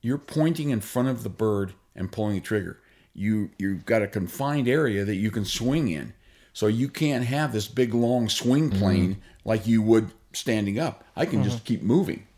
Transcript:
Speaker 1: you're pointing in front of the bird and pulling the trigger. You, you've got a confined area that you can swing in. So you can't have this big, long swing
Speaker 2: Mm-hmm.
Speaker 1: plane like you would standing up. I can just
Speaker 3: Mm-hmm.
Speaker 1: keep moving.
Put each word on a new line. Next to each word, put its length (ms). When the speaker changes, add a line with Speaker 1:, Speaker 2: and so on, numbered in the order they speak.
Speaker 1:
you're 160
pointing 540
in 100
front 280
of 140
the 60
bird 440
and 160
pulling 240
the 60
trigger. 380
You, 460
you've 260
got 160
a 60
confined 600
area 380
that 100
you 140
can 160
swing 440
in. 240
So 160
you 220
can't 360
have 280
this 140
big, 260
long 360
swing 420
Speaker 2:
Mm-hmm. 80
Speaker 1:
plane 380
like 240
you 160
would 280
standing 460
up. 240
I 120
can 160
just 140
Speaker 3:
Mm-hmm. 80
Speaker 1:
keep 180
moving. 400